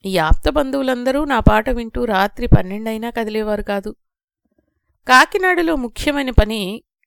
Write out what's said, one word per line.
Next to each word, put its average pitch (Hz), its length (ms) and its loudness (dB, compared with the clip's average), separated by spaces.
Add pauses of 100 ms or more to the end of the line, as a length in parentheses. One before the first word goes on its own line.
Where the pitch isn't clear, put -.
ఈ 190 120 -2
ఆప్త 160 320 2
బంధువులందరూ 262 760 -2
నా 262 140 0
పాట 220 300 4
వింటూ 240 360 -6
రాత్రి 208 420 -2
పన్నెండైనా 220 640 2
కదిలేవారు 214 540 -4
కాదు. 202 320 -6 (1120)
కాకినాడలో 339 680 4
ముఖ్యమైన 269 540 -4
పని 214 540 0 (240)